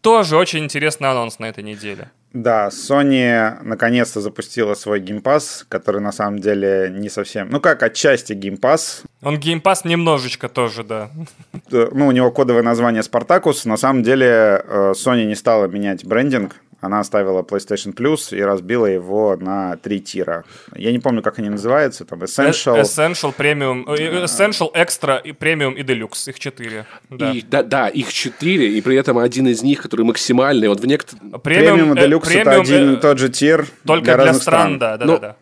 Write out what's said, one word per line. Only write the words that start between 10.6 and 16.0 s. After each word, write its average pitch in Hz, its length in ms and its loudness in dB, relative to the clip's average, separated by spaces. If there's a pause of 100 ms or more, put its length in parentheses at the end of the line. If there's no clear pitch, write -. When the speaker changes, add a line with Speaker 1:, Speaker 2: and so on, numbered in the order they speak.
Speaker 1:
да. 107 260 -10 (640)
Speaker 2:
Э, 117 200 2
ну, 143 160 2
у 135 40 4
него 127 200 4
кодовое 123 320 2
название 117 380 2
Spartacus. 131 680 0
На 107 100 0
самом 135 260 2
деле, 113 600 4
э, 98 320 0
Sony 120 300 0
не 107 100 -2
стала 107 320 2
менять 98 380 -6